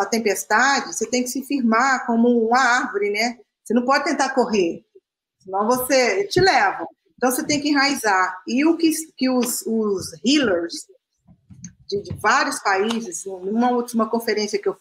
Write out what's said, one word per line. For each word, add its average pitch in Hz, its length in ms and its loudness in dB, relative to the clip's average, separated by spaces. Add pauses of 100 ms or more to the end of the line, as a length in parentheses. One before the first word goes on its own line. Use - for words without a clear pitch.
a 196 40 -2
tempestade, 226 880 0
você 220 120 -6
tem 247 160 0
que 247 80 -4
se 269 140 -6
firmar 247 640 0
como 233 240 2 (180)
uma 240 120 4
árvore, 233 520 0
né? 233 260 -2 (260)
Você 208 100 -2
não 240 120 2
pode 277 200 2
tentar 277 240 0
correr, 214 540 0 (560)
senão 190 280 -4
você 247 600 2
te - 120 -2
leva. 233 460 2 (320)
Então, 247 120 0
você 269 140 -2
tem 294 160 -2
que 285 100 -2
enraizar. 220 680 2 (120)
E 254 180 0
o 330 120 2
que, 330 140 2 (260)
que 254 120 0
os, 247 360 -2
os 214 400 -2 (200)
healers, 220 480 0 (1120)
de, 202 140 -4
de - 140 -10
vários 262 440 0
países. 220 680 -2
Numa 196 460 -2
última 233 380 -2
conferência 214 500 -2
que - 80 -6
eu 185 140 -2